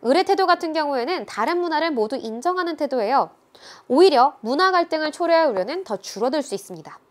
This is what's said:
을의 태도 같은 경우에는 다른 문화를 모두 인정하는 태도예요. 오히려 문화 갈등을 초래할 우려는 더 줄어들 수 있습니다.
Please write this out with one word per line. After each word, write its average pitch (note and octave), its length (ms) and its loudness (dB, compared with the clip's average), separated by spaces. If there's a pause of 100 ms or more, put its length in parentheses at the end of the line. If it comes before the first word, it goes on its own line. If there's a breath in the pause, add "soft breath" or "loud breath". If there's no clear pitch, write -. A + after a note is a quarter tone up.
을의 C#4 200 4
태도 F#4+ 220 2
같은 F4 260 2
경우에는 D4 540 -2
다른 D4+ 340 -2
문화를 E4 300 -2
모두 A3+ 260 -2
인정하는 D#4+ 600 -4
태도예요. B3 540 0 (580 loud breath)
오히려 C#4+ 520 6
문화 D4 300 0
갈등을 D#4+ 420 0
초래할 E4 360 2
우려는 A#3 360 -4
더 G#3+ 120 -8
줄어들 B3+ 460 -4
수 A3+ 120 -8
있습니다. E3 440 -14 (120)